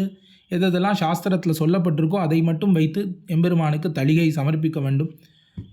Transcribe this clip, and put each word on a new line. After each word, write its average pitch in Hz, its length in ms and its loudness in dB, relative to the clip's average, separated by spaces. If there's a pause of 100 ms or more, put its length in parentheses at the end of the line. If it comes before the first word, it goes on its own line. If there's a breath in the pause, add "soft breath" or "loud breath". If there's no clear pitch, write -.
(520 loud breath)
எதெல்லாம் 185 480 0
சாஸ்திரத்துல 170 600 0
சொல்லப்பட்டிருக்கோ 165 600 0
அதை 165 220 0
மட்டும் 165 300 0
வைத்து 160 300 2 (240)
எம்பெருமானுக்கு 165 680 0
தளிகை 156 380 2
சமர்ப்பிக்க 156 520 -2
வேண்டும். 139 300 -2 (600 loud breath)